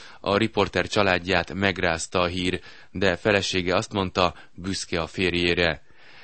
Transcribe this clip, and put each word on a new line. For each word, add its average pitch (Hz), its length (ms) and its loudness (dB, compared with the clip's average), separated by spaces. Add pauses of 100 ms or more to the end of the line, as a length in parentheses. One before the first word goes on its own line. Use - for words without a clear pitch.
(200)
A 98 160 0
riporter 98 520 0
családját 90 680 2
megrázta 90 680 0
a 87 60 2
hír, 90 340 -4 (300)
de 92 260 0
felesége 92 580 0
azt 107 180 -2
mondta, 92 420 0 (200)
büszke 90 460 -6
a 82 60 -4
férjére. 87 760 0 (420)